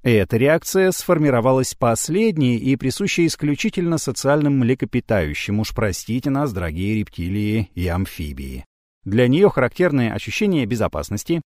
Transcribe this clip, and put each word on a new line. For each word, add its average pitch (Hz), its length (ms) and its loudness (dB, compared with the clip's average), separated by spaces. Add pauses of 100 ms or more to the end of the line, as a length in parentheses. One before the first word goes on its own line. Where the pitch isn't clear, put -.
Эта 113 340 2
реакция 165 560 2
сформировалась 131 840 2
последней 151 800 2
и 131 180 0
присуща 170 500 0
исключительно 160 720 -2
социальным 143 600 0
млекопитающим. 107 1000 0
Уж - 120 -6
простите 110 560 -4
нас, 139 220 -2
дорогие 92 480 -2
рептилии 104 760 -2
и 90 140 -4
амфибии. 69 760 -6 (400)
Для 120 240 2
неё 185 180 6
характерны 139 640 0
ощущение 151 540 -2
безопасности 101 760 -2 (120)